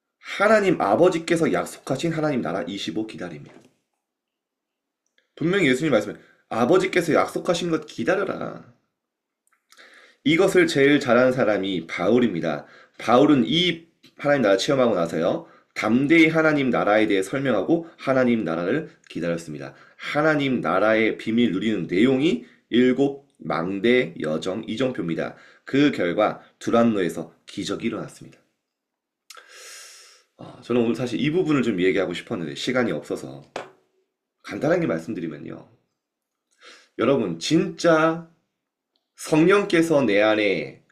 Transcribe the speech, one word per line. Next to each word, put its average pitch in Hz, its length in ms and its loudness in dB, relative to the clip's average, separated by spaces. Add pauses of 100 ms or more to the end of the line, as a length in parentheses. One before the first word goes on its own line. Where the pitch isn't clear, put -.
(200)
하나님 202 640 2
아버지께서 160 720 2
약속하신 - 600 -4
하나님 151 280 -2
나라 92 220 -6
이십오 101 440 -6
기다림이에요. 78 560 -16 (1700)
분명히 175 320 0
예수님 139 240 0
말씀에 101 240 0 (340)
"아버지께서 156 640 2
약속하신 170 560 -2
것 156 160 -4
기다려라." - 880 -6 (1500)
이것을 175 440 4
제일 143 320 4
잘한 127 320 4
사람이 98 560 -2
바울입니다. 87 800 0 (320)
바울은 135 480 4
이 170 420 -2 (300)
하나님 143 240 0
나라 98 160 4
체험하고 123 380 2
나서요, 87 520 -2 (280)
담대히 143 520 4
하나님 156 420 0
나라에 104 380 2
대해 98 140 2
설명하고 135 640 -2 (100)
하나님 123 460 0
나라를 87 460 -4 (200)
기다렸습니다. 80 640 -8 (220)
하나님 143 640 -2
나라의 104 560 0
비밀 113 340 0
누리는 98 360 -2
내용이 131 580 2 (240)
일곱 127 580 2 (120)
망대 98 800 -2
여정 85 440 -6
이정표입니다. 101 680 -6 (300)
그 139 260 2
결과 92 500 -2 (180)
두란노에서 101 760 0 (120)
기적이 95 420 -8
일어났습니다. - 520 -12 (2000)
아, - 260 -20
저는 120 180 2
오늘 113 140 0
사실 120 240 -4
이 147 120 0
부분을 151 320 2
좀 101 180 0
얘기하고 90 320 0
싶었는데 82 420 -8
시간이 120 360 -2
없어서 71 520 -10 (1000)
간단하게 156 440 -2
말씀드리면요. 82 800 -8 (1300)
여러분, 110 400 0
진짜 165 880 0 (880)
성령께서 165 880 2
내 101 180 2
안에 101 720 0